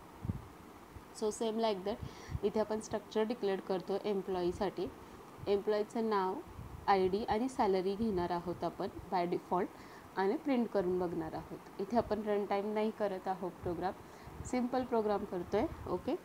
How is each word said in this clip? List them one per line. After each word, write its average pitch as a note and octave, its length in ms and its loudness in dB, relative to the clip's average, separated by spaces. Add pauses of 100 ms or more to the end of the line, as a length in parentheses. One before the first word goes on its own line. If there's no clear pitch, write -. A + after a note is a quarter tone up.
(1200)
So G#3+ 100 2
same A3 300 0
like G#3+ 260 2
that, G#3+ 100 0 (480)
इथे G#3 160 4
आपण G#3+ 200 2
structure G#3+ 420 0
declare G3+ 380 2
करतो F#3+ 440 0
एम्प्लॉईसाठी. F#3 840 0 (600)
एम्प्लॉईचं G#3 600 2
नाव, F#3+ 240 4 (540)
आयडी G3 400 6
आणि A3 200 2
salary G3 460 4
घेणार G3 360 2
आहोत F3 340 -2
आपण F3 240 -2 (240)
by F3+ 180 4
default F3+ 360 2 (500)
आणि G3 200 4
print B3+ 320 2
करून F3+ 300 2
बघणार F3 360 -2
आहोत. - 460 -10
इथे G3+ 160 0
आपण G#3+ 300 2
रन G#3 200 2
टाइम G3+ 280 0
नाही G#3+ 240 2
करत F#3+ 300 0
आहोत F3+ 240 -2 (100)
program, F3+ 300 -2 (580)
Simple B3+ 340 2
program G#3+ 400 2
करतोय. G3+ 420 0 (240)
Okay, F3+ 240 0 (100)